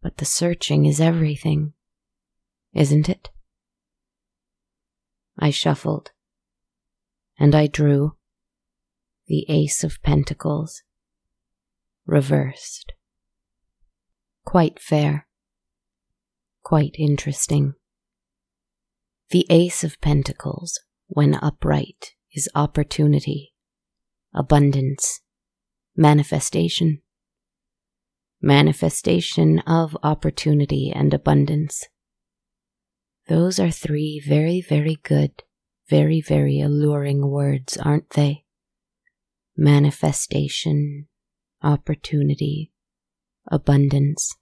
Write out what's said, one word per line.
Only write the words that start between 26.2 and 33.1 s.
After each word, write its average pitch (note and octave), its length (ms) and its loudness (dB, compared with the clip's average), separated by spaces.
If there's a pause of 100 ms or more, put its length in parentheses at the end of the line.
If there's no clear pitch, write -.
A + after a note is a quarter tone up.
Manifestation D#3 1200 2
of E3 440 0
opportunity D3 880 -2
and C#3+ 180 2
abundance. D3 760 0 (1400)